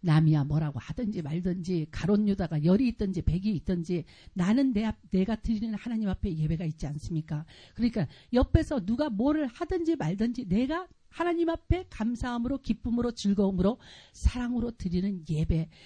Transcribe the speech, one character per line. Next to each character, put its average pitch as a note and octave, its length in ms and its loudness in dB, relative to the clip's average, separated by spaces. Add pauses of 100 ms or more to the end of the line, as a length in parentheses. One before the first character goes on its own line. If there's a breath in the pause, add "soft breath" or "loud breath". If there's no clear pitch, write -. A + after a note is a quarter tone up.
남 D#3+ 260 6
이 D#3 80 6
야 C#3+ 80 0
뭐 D#3 140 0
라 D3+ 100 -2
고 C#3+ 80 -8
하 - 160 -10
든 A#3+ 160 -4
지 G#3+ 100 -6
말 D#3 220 -6
든 F3+ 220 -2
지, E3 260 -2
가 - 160 -6
론 G#3 240 4
유 F#3+ 60 0
다 F#3 100 -2
가 D3+ 160 -2
열 F#3 160 6
이 C4 80 2
있 A3+ 100 -2
든 G3+ 140 -2
지 F3+ 140 -4
백 F3 180 2
이 G3+ 160 0
있 B2 60 -8
든 F3 180 -2
지, E3 240 -4 (300 loud breath)
나 F#3+ 180 2
는 C4+ 160 4
내 A3 160 0
앞-, G#3+ 80 -2 (160)
내 F#3+ 160 2
가 A3+ 80 -2
드 - 160 -4
리 A3 80 0
는 A3 160 -4
하 A3 160 -8
나 A3+ 80 -2
님 G#3+ 80 -2
앞 F#3 160 -2
에 E3 160 -2
예 D#3 80 0
배 D#3+ 80 2
가 D#3+ 80 -4
있 D#3+ 160 -4
지 - 80 -6
않 D3 80 -6
습 - 160 -8
니 D#3 160 -4
까? D3+ 180 -6 (300 loud breath)
그 - 80 -4
러 A#3 80 2
니 - 20 -12
까 F#3 140 0 (240 loud breath)
옆 A#3+ 240 2
에 D#4+ 80 6
서 D4 160 -2
누 G3 160 0
가 D4 160 0
뭐 A#3+ 240 2
를 D4+ 160 0
하 F4 160 -8
든 F4 160 -2
지 D#4+ 160 2
말 E3 160 -2
든 A3 180 0
지, A#3 140 -8
내 A3+ 240 2
가 F4+ 160 -4 (300)
하 E4 80 -2
나 F4 80 2
님 E4 160 2
앞 - 240 -2
에 F4 160 -2
감 A3+ 240 -2
사 A#3+ 240 -4
함 A#3 80 -2
으 B3+ 80 -2
로, C4+ 80 -4
기 - 160 -2
쁨 A#3+ 240 -2
으 - 20 0
로, A#3+ 80 0
즐 G3+ 240 0
거 G3 140 2
움 G3 100 -2
으 F3+ 60 2
로, A3+ 160 2 (320 loud breath)
사 - 260 0
랑 A#3+ 140 -2
으 A#3+ 80 0
로 A#3 100 -2
드 F#3 220 -6
리 F3 80 0
는 F#3+ 320 -4
예 D#3+ 160 0
배, E3 200 2 (180 loud breath)